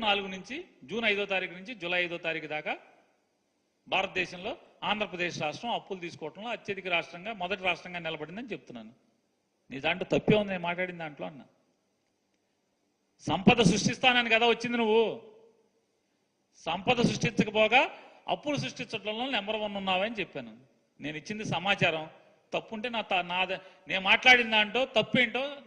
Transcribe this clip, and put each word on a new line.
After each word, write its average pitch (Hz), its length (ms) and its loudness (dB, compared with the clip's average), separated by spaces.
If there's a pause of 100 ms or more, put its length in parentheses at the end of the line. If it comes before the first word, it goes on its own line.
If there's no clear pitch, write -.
నాలుగు 202 260 0
నుంచి, 190 240 -12 (340)
జూన్ 233 200 -4
ఐదో 202 220 0
తారీఖు 185 260 -2
నుంచి 190 240 -12
జూలై 180 240 -2
ఐదో 170 180 -6
తారీఖు 160 300 -4
దాకా 156 180 -6 (1120)
భారతదేశంలో 185 680 -2 (360)
ఆంధ్రప్రదేశ్ 180 560 -4
రాష్ట్రం 220 320 -6
అప్పులు 180 280 -10
తీసుకోవటంలో 165 520 -12
అత్యధిక 190 380 -8
రాష్ట్రంగా, 175 380 -6 (100)
మొదటి 185 260 -6
రాష్ట్రంగా 175 380 -6
నిలబడిందని 165 460 -6
చెప్తున్నాను. 120 400 -12 (760)
నీ 131 160 -10
దాంట్లో 180 260 -2
తప్పే 151 280 4
ఉంది 202 140 -4
నేను 175 140 -6
మాట్లాడిన 180 360 -4
దాంట్లో 156 260 -12
అన్నా. 131 160 -20 (1800)
సంపద 196 320 6 (100)
సృష్టిస్తానని 247 640 4
కదా 226 180 6
వచ్చింది 240 300 0
నువ్వు, 220 200 6 (1600)
సంపద 196 420 0
సృష్టించకపోగా 220 720 4 (520)
అప్పులు 277 300 -2
సృష్టించడంలో 220 640 -6 (100)
నెంబర్ 208 280 -4
వన్ 202 160 -6
ఉన్నావని 196 400 0
చెప్పాను. 123 340 -10 (460)
నేను 151 200 -8
ఇచ్చింది 214 240 -10 (120)
సమాచారం, 170 500 0 (480)
తప్పుంటే 214 420 -6
నా 208 140 -2
త-, 180 220 0
నాద-, 185 280 -2 (300)
నేను 190 200 0
మాట్లాడిన 233 480 8
దాంట్లో 214 240 2 (140)
తప్పేంటో 247 460 2 (240)